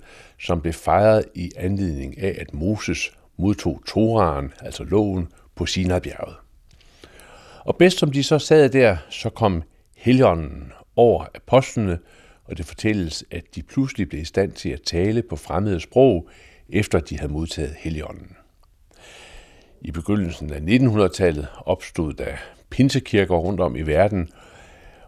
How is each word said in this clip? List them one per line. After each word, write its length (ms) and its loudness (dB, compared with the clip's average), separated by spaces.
som 200 -2
blev 120 -2
fejret 520 4
i 220 -8
anledning 600 -4
af, 220 -4
at 140 -14
Moses 580 -4
modtog 500 -2
Toraen, 760 0
altså 240 -12
loven, 440 0
på 120 -4
Sinai-bjerget. 680 -4
Og 120 -2
bedst 220 6
som 140 2
de 100 0
så 160 2
sad 300 6
der, 280 4
så 200 -8
kom 320 0
Helligånden 760 2
over 280 4
apostlene, 640 0
og 140 -12
det 80 -8
fortælles, 640 -4
at 120 -10
de 80 -12
pludselig 460 -4
blev 120 -10
i 40 -8
stand 280 -2
til 160 -10
at 140 -8
tale 400 0
på 140 -8
fremmede 440 -4
sprog, 480 4
efter 320 0
de 180 -10
havde 140 -6
modtaget 460 -6
Helligånden. 580 -10
I 100 -12
begyndelsen 640 -4
af 100 -10
nitten 260 4
hundrede-tallet 580 2
opstod 540 -4
der 200 -10
pinsekirker 640 2
rundt 260 -2
om 160 -2
i 60 -6
verden, 460 2